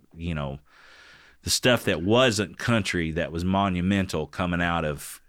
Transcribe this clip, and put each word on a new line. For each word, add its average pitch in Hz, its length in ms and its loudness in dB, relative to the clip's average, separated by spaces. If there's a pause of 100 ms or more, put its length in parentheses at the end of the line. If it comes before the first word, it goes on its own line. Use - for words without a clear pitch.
(140)
you 85 200 -6
know, 69 260 -6 (840)
the 90 80 -6
stuff - 340 2
that 85 180 0
wasn't 107 560 2
country 90 540 0
that 78 200 -4
was 85 120 -4
monumental 92 840 0
coming 87 340 -2
out 85 220 0
of 73 440 -6